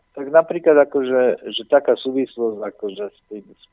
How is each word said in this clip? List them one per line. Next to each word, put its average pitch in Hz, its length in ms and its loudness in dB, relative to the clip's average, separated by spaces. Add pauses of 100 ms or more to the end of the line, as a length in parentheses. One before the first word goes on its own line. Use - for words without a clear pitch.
(140)
tak 139 160 -12
napríklad 165 560 4
akože, 127 640 0
že 110 160 -10
taká 147 320 2
súvislosť 120 640 -6
akože 107 480 -10
s - 160 -20
tým, 208 160 -16
s 202 320 -20